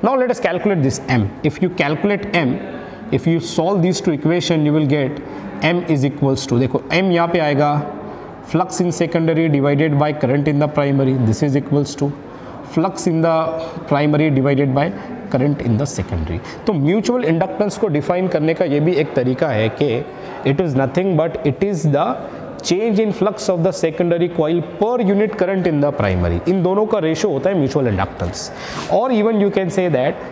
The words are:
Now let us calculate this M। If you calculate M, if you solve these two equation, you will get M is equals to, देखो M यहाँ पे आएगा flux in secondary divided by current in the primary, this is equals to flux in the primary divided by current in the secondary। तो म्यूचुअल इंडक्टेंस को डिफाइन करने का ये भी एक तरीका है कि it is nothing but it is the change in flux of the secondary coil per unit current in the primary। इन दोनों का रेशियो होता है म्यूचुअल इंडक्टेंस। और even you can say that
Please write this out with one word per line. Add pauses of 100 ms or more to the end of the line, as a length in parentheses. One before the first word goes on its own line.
Now
let
us
calculate
this (180)
M। (220)
If
you (120)
calculate (180)
M, (560)
if
you
solve
these
two
equation,
you
will
get (520)
M
is
equals
to,
देखो
M
यहाँ
पे
आएगा (800)
flux
in (100)
secondary
divided
by
current
in
the
primary, (120)
this
is
equals
to (600)
flux
in
the (520)
primary
divided
by (460)
current
in
the
secondary। (280)
तो
म्यूचुअल
इंडक्टेंस
को
डिफाइन
करने
का
ये
भी (100)
एक
तरीका
है (120)
कि (640)
it
is
nothing
but (120)
it
is (120)
the (580)
change
in
flux
of
the
secondary
coil (200)
per (160)
unit
current
in
the
primary।
इन
दोनों
का (100)
रेशियो
होता
है
म्यूचुअल
इंडक्टेंस। (420)
और
even
you
can
say
that